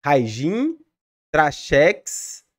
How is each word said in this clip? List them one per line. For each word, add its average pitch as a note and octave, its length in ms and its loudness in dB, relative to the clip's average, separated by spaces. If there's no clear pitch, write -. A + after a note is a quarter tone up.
Raijin, C#3+ 760 0
Trashex. - 1120 0